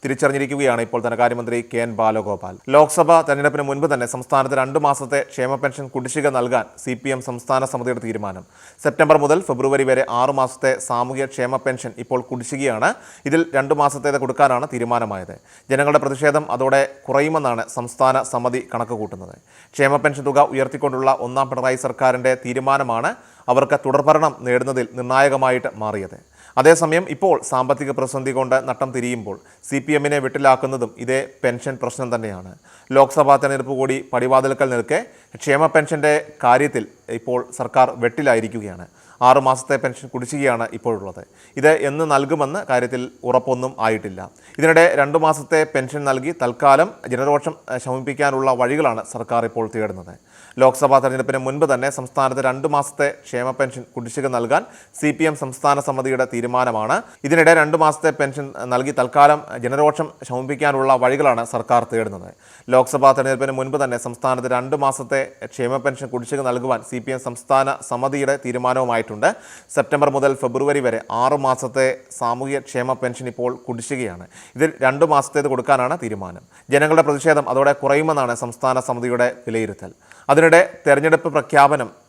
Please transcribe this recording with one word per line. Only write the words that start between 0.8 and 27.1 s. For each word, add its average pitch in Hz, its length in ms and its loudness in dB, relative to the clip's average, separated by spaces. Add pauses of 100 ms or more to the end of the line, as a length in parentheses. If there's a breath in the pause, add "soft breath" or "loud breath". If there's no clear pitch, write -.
ഇപ്പോൾ 117 200 -4
ധനകാര്യമന്ത്രി 117 720 0
കെ 117 40 -2
എൻ 117 180 -4
ബാലഗോപാൽ. 101 640 -4 (120)
ലോക്സഭാ 151 520 4
തെരഞ്ഞെടുപ്പിന് 143 420 -2
മുൻപ് 139 300 -2
തന്നെ 123 120 -2
സംസ്ഥാനത്ത് 131 500 -2
രണ്ട് 135 240 -2
മാസത്തെ 139 520 -2
ക്ഷേമ 131 240 -4
പെൻഷൻ 135 320 -6
കുടിശ്ശിക 131 420 -4
നൽകാൻ 123 360 0 (180)
സി 127 100 -6
പി 127 160 -8
എം 131 120 -4
സംസ്ഥാന 127 440 -4
സമിതിയുടെ 123 340 -6
തീരുമാനം. 104 460 -8 (380 loud breath)
സെപ്റ്റംബർ 151 340 4
മുതൽ 147 240 4
ഫെബ്രുവരി 135 420 0
വരെ 131 260 2
ആറ് 123 200 0
മാസത്തെ 131 500 0
സാമൂഹ്യ 131 460 -4
ക്ഷേമ 131 300 -4
പെൻഷൻ 127 420 -4
ഇപ്പോൾ 127 240 -4
കുടിശ്ശികയാണ്. 131 720 -4 (320 loud breath)
ഇതിൽ 160 280 0
രണ്ട് 139 200 0
മാസത്തേത് 143 440 0
കൊടുക്കാനാണ് 127 560 0
തീരുമാനമായത്. 113 600 -4 (340 soft breath)
ജനങ്ങളുടെ 147 300 2
പ്രതിഷേധം 143 520 0
അതോടെ 135 380 2 (180)
കുറയുമെന്നാണ് 143 680 0
സംസ്ഥാന 131 500 0
സമിതി 123 500 -4
കണക്കുകൂട്ടുന്നത്. 107 640 -8 (380 soft breath)
ക്ഷേമ 139 220 2
പെൻഷൻ 143 280 0
തുക 139 160 2
ഉയർത്തിക്കൊണ്ടുള്ള 135 800 0
ഒന്നാം 131 300 -2
പിണറായി 131 260 -2
സർക്കാരിൻ്റെ 127 680 0
തീരുമാനമാണ് 131 680 -2 (340 soft breath)
അവർക്ക് 135 360 4
തുടർഭരണം 151 540 2
നേടുന്നതിൽ 123 540 -2
നിർണായകമായിട്ട് 131 840 0
മാറിയത്. 107 600 -10 (200 soft breath)
അതേസമയം 160 520 4